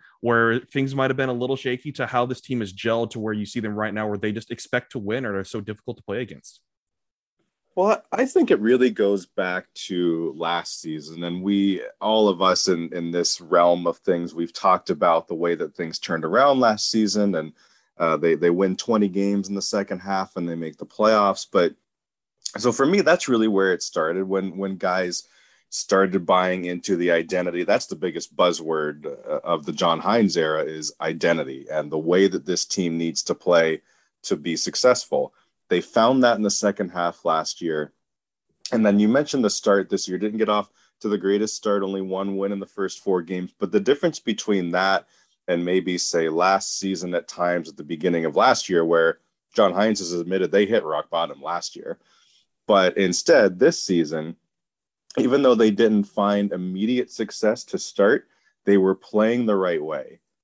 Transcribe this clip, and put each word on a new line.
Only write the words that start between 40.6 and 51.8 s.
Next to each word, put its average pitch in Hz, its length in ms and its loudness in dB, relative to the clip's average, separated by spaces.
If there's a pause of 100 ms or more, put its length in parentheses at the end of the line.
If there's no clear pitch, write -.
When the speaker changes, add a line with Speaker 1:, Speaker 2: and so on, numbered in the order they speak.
Speaker 2:
to 107 100 -4
the 202 80 0
greatest 180 360 0
start, 101 280 -2
only 98 180 -4
one 95 380 -4
win 98 140 -2
in 98 80 -6
the 95 40 -10
first - 360 -6
four 92 200 0
games. 90 380 -8
But 95 140 -4
the 104 60 4
difference 143 400 0
between 101 520 -2
that 92 360 0 (420)
and 87 180 0
maybe, 90 320 0
say, 80 320 -2
last 92 480 0
season 90 340 -6
at 87 160 -4
times 87 400 -4
at - 80 -20
the 80 80 -14
beginning 82 400 -2
of 76 120 -4
last 117 340 2
year, 85 160 2
where 82 320 2 (360)
John 95 200 4
Hynes 104 240 0
has 87 160 -8
admitted 87 360 -2
they 101 140 4
hit 104 180 0
rock 78 280 -6
bottom 73 320 -6
last 85 340 -8
year. - 220 -12 (680)